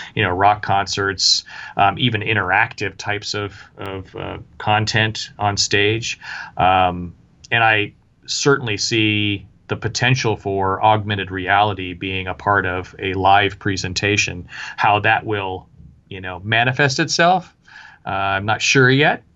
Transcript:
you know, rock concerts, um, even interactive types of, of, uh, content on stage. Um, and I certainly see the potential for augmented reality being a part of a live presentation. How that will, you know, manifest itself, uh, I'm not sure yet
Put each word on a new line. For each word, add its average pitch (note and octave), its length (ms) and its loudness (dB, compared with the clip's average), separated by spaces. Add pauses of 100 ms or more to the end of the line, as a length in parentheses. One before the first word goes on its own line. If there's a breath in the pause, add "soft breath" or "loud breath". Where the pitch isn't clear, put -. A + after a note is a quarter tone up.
(140)
you A2+ 80 -2
know, G2 80 2
rock G2+ 320 4
concerts, G2 840 0 (320 loud breath)
um, G2 220 2
even A2 240 -2
interactive G2+ 760 0
types G#2 360 -6
of, G2+ 260 -8 (200)
of, F#2+ 360 -10
uh, F#2 220 -10 (220)
content G#2+ 800 0
on G2+ 180 0
stage. G#2+ 640 0 (380 loud breath)
Um, F2+ 580 2 (340)
and A#2 140 2
I G#2+ 300 2 (340)
certainly C3 500 0
see G#2 680 0 (220)
the G#2+ 60 -4
potential A#2 600 0
for F#2+ 460 -2
augmented G#2 480 2
reality F#2+ 640 0
being F#2+ 320 -6
a F2+ 80 -6
part G2+ 320 2
of F2+ 320 -4
a F#2+ 160 -4
live G2 420 4
presentation. F#2 880 -2 (280 loud breath)
How G#2 240 4
that A2 260 2
will, G2 420 -6 (420)
you F#2+ 120 -12
know, F#2 200 -10
manifest B2 580 2
itself, E3+ 560 0 (500 loud breath)
uh, - 40 -6
I'm G2 360 -2
not G#2+ 160 -2
sure C3 300 4
yet D3 320 2 (120)